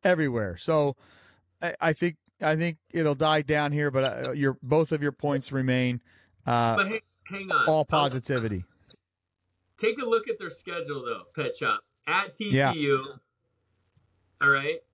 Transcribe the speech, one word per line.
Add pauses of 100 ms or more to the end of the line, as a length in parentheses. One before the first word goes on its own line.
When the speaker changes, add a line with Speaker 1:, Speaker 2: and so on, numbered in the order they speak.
Speaker 1:
everywhere.
So (640)
I,
I
think, (260)
I
think (120)
it'll
die
down
here,
but, (220)
uh,
your,
both
of
your
points
remain, (440)
uh,
Speaker 2:
But
hang, (240)
hang
on.
Speaker 1:
all
Speaker 2:
I'll
Speaker 1:
positivity. (1120)
Speaker 2:
take
a
look
at
their
schedule,
though, (120)
Pet
Shop. (260)
At
Speaker 1:
Yeah.
Speaker 2:
T
C
U. (1300)
All
right. (140)